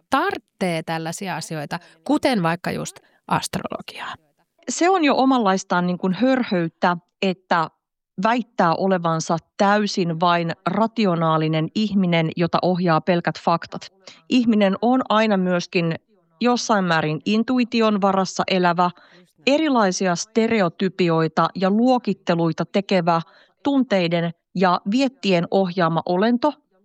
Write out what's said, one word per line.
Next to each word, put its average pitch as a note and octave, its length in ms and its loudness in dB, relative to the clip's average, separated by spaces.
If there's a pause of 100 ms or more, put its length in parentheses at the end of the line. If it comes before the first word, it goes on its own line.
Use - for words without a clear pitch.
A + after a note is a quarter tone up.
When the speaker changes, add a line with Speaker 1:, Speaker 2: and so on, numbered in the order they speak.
(100)
Speaker 1:
tarttee A#3 720 -4
tällaisia E3 540 -8
asioita, D#3+ 420 -8 (260)
kuten C4 380 0
vaikka E3 280 -2
just D#3+ 260 -8 (320)
astrologiaa. - 880 -8 (540)
Speaker 2:
Se E4+ 220 0
on F#4 140 2
jo C4+ 120 4
omanlaistaan G3 680 2
niin F3+ 120 -2
kuin F#3+ 160 -2
hörhöyttä, F#3+ 800 0 (260)
että F3+ 460 -2 (540)
väittää G#3 520 0
olevansa E3+ 600 -2 (200)
täysin G3 640 0
vain E3+ 320 0 (140)
rationaalinen E3 1080 0
ihminen, F#3 600 0
jota E3+ 260 0
ohjaa F3 380 0
pelkät E3+ 400 -2
faktat. - 520 -4 (360)
Ihminen G#3 540 2
on B3+ 260 2
aina G#3+ 280 2
myöskin F3 580 -2 (460)
jossain A#3 440 0
määrin D#3 400 0
intuition A3 760 0
varassa F#3+ 480 0
elävä, F3+ 420 2 (560)
erilaisia A#3 720 2
stereotypioita F3 1400 0
ja F#3 160 0
luokitteluita G3 920 0
tekevä, F3 560 0 (440)
tunteiden F3+ 680 0 (240)
ja F3+ 260 2 (100)
viettien G3+ 600 0
ohjaama F3 560 0
olento. A#3+ 460 0 (320)